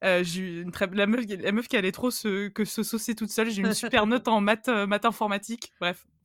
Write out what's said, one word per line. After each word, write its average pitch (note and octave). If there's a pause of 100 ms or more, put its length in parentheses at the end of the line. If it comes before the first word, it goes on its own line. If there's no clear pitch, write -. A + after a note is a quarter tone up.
Euh, F3+
j'ai F3
eu F3
une F3
très, G3
la G3+
meuf, A#3
la G3
meuf A3+
qui -
allait F#3+
trop B3
se, G3+
que G#3
se -
saucer A3
toute A3
seule, A3
j'ai G3+
eu -
une A3
super A3
note B3
en A3
maths, A3
euh, G#3
maths G#3
informatique. G#3+
Bref, F3+ (200)